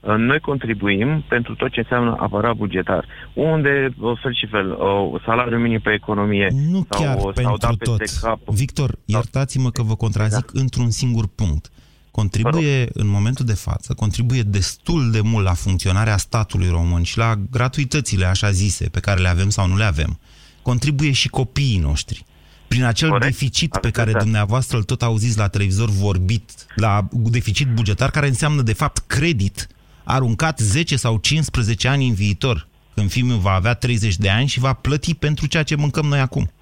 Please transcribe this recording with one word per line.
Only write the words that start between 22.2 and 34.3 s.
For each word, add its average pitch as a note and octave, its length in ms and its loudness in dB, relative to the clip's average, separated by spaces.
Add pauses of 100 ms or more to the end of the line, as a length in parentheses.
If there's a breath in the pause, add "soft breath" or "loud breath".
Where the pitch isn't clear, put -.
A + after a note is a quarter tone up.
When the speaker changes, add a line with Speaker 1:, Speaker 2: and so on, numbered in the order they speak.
Speaker 2:
Prin B2 160 2
acel A#2+ 240 2
Speaker 1:
Corect. A2 180 2
Speaker 2:
deficit - 440 -2
pe - 80 -2
Speaker 1:
Aveți A#2 160 -2
Speaker 2:
care A#2 100 0
Speaker 1:
dreptate. G#2+ 260 2
Speaker 2:
dumneavoastră A2 460 2
îl A2 60 2
tot A#2+ 200 -2
auziți A2+ 360 2
la G#2 100 2
televizor G2+ 400 2
vorbit, G2 600 0 (240)
la G#2 360 2
deficit A#2+ 580 0
bugetar, A#2 420 2
care D3 160 0
înseamnă, C#3+ 360 2
de A2+ 100 2
fapt, C#3+ 260 -2
credit B2+ 680 -2 (360 soft breath)
aruncat C3 540 0
zece B2+ 380 0
sau A#2 200 0
cincisprezece B2 720 0
ani C3+ 200 2
în A#2 60 2
viitor, G2+ 520 0 (280)
când G#2 160 0
fiul B2 180 0
meu B2 80 2
va G2 140 2
avea F#2+ 240 2
treizeci A2+ 420 0
de G2 140 2